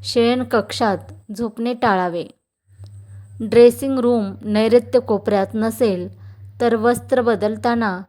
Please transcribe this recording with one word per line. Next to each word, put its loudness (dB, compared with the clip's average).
शयनकक्षात 0
झोपणे -4
टाळावे. 0
ड्रेसिंग 4
रूम 0
नैऋत्य 2
कोपऱ्यात -2
नसेल -2
तर 2
वस्त्र 0
बदलताना -2